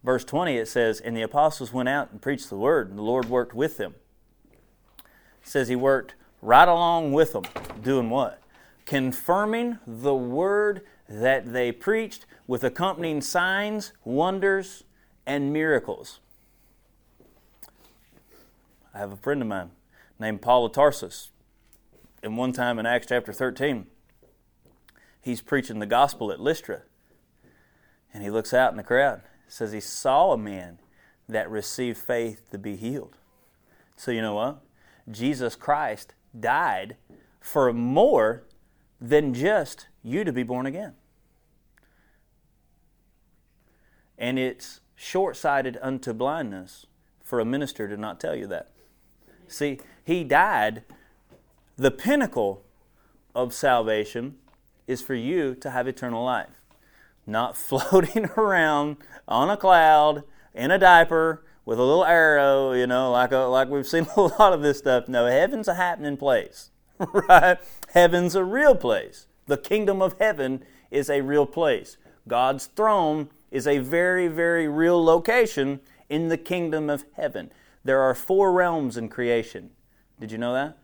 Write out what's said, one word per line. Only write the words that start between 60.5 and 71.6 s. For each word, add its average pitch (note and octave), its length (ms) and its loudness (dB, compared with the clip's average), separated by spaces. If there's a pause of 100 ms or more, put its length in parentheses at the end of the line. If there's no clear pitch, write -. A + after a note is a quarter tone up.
in B2+ 160 -2
a F#3+ 80 4
diaper, E3 680 6 (200)
with A2+ 140 -4
a B2 40 4
little D#3 220 4
arrow, C#3+ 680 6
you B2 140 2
know, B2+ 260 0
like B2 180 2
a, C3 100 2
like C3 280 2
we've C#3 180 -4
seen E3 260 0
<laughs> - 40 0
a G#3+ 40 4
lot G3 320 6
of D#3 100 0
this C#3+ 160 2
stuff. B2+ 280 2
No, B2 200 2
heaven's G3 420 2
a F3 60 0
happening D#3+ 420 -4
place, C3 540 -2 (280)
<laughs> - 0 -
right? F3+ 600 6 (340)
Heaven's F3 420 6
a F#3+ 80 2
real A3 320 6
place. G#2+ 540 -4 (200)
The C#3+ 80 0
kingdom G3 440 0
of F#3+ 200 0
heaven C3+ 420 -2 (280)
is C#3 200 -2
a C#3+ 120 0
real D3 240 2
place. D3 500 -2 (320)